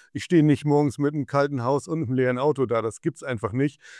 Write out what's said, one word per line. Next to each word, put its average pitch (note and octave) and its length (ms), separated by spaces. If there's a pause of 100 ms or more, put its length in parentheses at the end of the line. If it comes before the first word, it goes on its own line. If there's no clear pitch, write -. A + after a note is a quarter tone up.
(120)
Ich - 140
stehe E3 180
nicht D3 220
morgens D3 320
mit D3 160
einem C#3+ 140
kalten C#3+ 360
Haus C3+ 240
und D#3+ 160
einem A#2+ 100
leeren B2+ 260
Auto C#3 260
da, A2+ 160
das A2 180
gibt's - 240
einfach A2 300
nicht. C#3 260 (200)